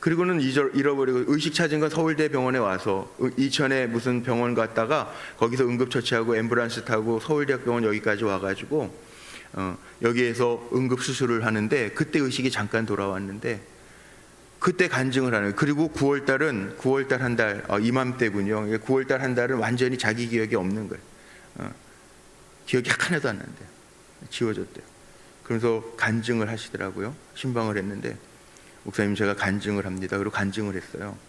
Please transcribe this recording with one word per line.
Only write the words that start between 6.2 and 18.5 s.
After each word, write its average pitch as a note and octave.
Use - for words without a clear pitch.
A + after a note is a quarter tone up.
앰뷸런스 A2+
타고 A2+
서울대학병원 C3
여기까지 G#2+
와가지고, G2
어, F#2
여기에서 A#2+
응급수술을 B2
하는데, A2
그때 -
의식이 C3
잠깐 A2+
돌아왔는데, G2
그때 F3+
간증을 C3
하는 G2+
거예요. G2+
그리고 D3
구월 C#3
달은, C3+
구월 C3
달 B2+
한 A#2+
달, G#2+
어, G2+
이맘때군요. A2